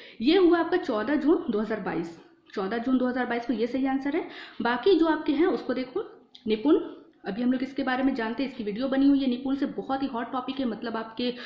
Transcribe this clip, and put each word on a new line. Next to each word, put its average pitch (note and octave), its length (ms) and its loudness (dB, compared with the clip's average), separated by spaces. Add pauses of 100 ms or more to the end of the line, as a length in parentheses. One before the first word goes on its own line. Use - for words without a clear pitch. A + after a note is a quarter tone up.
(200)
ये D4+ 160 4
हुआ E4+ 220 6
आपका E4+ 180 0
चौदह B3 400 0
जून D#4+ 340 2
दो G3+ 80 0
हज़ार G#3+ 220 -2
बाईस, E3+ 400 -6 (340)
चौदह G#3 240 -2
जून B3+ 200 2
दो B3+ 80 2
हज़ार B3 200 -2
बाईस A#3 200 -4
को, C#4 60 0
ये A3+ 140 0
सही C4 200 -2
आंसर C#4 300 -2
है। - 120 -4 (340)
बाकी B3 320 2
जो D#4+ 120 6
आपके D#4 260 0
हैं D4+ 140 4
उसको B3+ 280 0
देखो, C4 300 -4 (420)
निपुण, C4+ 280 4 (500)
अभी G3+ 180 -6
हम B3 100 2
लोग B3+ 100 -2
इसके C4 200 -6
बारे B3+ 200 -2
में C4 120 2
जानते A#3 280 -4
हैं, B3 80 -4
इसकी A3 140 -10
वीडियो G#3+ 240 -4
बनी C4+ 200 4
हुई C#4 100 6
है। C4+ 80 0
निपुण C4 280 0
से C#4 120 0
बहुत C4 360 -4
ही C4+ 40 0
hot A#3 260 -6
topic C4 240 -6
है, C4+ 80 -2
मतलब A3+ 320 -4
आपके, A#3+ 380 -4 (120)